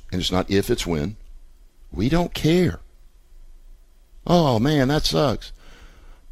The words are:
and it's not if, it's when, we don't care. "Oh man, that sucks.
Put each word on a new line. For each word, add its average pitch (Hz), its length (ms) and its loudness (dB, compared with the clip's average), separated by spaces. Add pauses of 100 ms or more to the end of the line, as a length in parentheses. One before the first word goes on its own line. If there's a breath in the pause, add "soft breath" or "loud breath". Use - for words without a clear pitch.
(120)
and 90 80 -4
it's 82 120 -2
not 92 200 0
if, 98 180 0
it's - 180 -2
when, 85 280 -2 (760)
we 104 180 -2
don't 170 240 0
care. 156 460 2 (1500)
"Oh 147 320 4
man, 135 300 2
that 151 160 0
sucks. 147 480 -2 (800 soft breath)